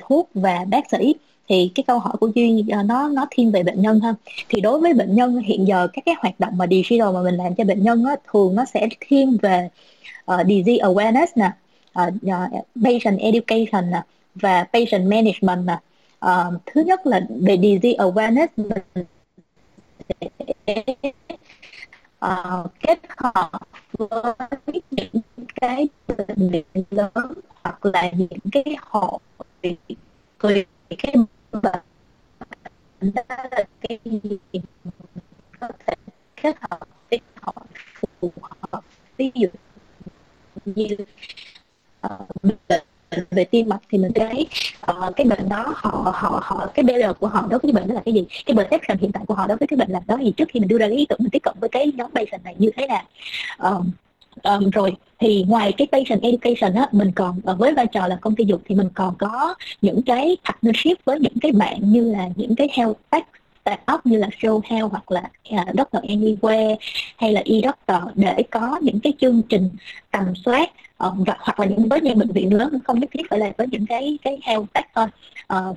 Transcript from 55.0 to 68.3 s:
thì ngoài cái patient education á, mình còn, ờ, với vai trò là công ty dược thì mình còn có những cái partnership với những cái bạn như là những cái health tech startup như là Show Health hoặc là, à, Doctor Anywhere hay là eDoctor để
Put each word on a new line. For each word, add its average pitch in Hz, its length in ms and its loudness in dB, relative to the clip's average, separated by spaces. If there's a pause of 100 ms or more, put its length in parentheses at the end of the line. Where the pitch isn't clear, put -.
thì 208 300 2
ngoài 208 240 2
cái 277 200 0
patient 254 300 2
education 240 520 0
á, 254 180 2
mình 196 220 2
còn, 180 300 -2
ờ, 190 100 -2
với 247 200 2
vai 247 120 2
trò 190 200 -2
là 180 140 -4
công 220 160 -2
ty 226 80 2
dược 196 200 0
thì 196 100 -4
mình 196 200 2
còn 185 240 -2
có 254 360 -2 (280)
những 202 200 2
cái 269 420 2
partnership - 600 0
với 285 160 0
những - 200 0
cái 302 120 2
bạn 202 400 2
như 233 200 4
là 185 240 -2
những 214 200 -2
cái 285 160 2
health 226 240 0 (140)
tech - 140 0 (400)
startup 254 420 -4
như 226 120 4
là 202 100 0 (120)
Show 220 240 0
Health 220 260 -2
hoặc 214 200 -10
là, 180 120 0 (280)
à, 185 160 -2 (120)
Doctor 269 260 -2
Anywhere 220 720 0 (400)
hay 220 160 0
là 202 120 2
eDoctor 214 720 0
để 190 360 2